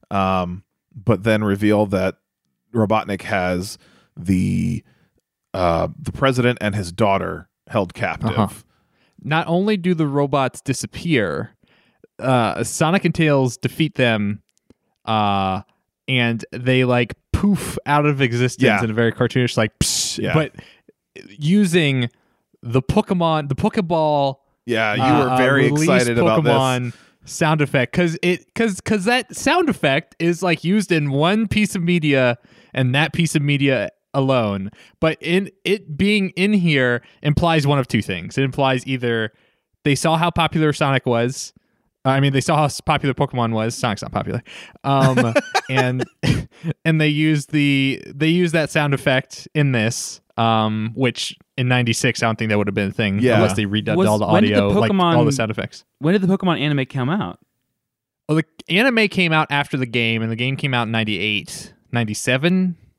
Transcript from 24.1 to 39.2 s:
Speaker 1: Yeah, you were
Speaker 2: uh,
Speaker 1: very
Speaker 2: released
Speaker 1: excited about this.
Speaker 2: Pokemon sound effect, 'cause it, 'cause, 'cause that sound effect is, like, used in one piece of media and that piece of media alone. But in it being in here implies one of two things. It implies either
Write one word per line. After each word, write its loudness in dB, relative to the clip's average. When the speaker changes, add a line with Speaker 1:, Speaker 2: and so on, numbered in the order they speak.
Speaker 1:
Yeah, 0
you 2
were 0
Speaker 2:
uh, 2
Speaker 1:
very 4
Speaker 2:
released 2
Speaker 1:
excited 2
about 4
this. 2
Speaker 2:
Pokemon 0
sound 0
effect, 0
'cause 0
it, -2
'cause, -2
'cause -2
that -2
sound 2
effect -2
is, 0
like, 0
used 0
in 2
one 2
piece 0
of -2
media 2
and 0
that 0
piece 0
of 2
media 0
alone. 0
But 0
in -2
it -4
being 2
in 0
here 2
implies 2
one 2
of -2
two 0
things. -8
It 2
implies -2
either -4